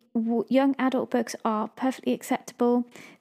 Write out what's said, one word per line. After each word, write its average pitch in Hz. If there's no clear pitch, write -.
w-, 233
young 269
adult 254
books 240
are 220
perfectly -
acceptable. 240